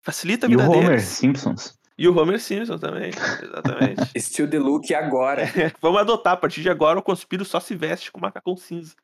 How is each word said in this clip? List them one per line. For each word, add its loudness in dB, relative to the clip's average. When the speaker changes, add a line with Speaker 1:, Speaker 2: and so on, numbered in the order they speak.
Speaker 1:
Facilita -4
a 4
Speaker 2:
E 6
o 8
Speaker 1:
vida 6
Speaker 2:
Homer 6
Speaker 1:
deles. 4
Speaker 2:
Simpsons. -2
Speaker 1:
E 4
o 6
Homer 4
Simpson -6
também, -6
Speaker 2:
<laughs> -4
Speaker 1:
exatamente. -2
Speaker 3:
Estilo -4
de -2
look 0
agora. 0
Speaker 1:
É, 0
vamos 4
adotar, 2
a 0
partir -2
de 0
agora 4
o -6
Conspiro -4
só -4
se -10
veste -6
com -20
macacão -6
cinza. -14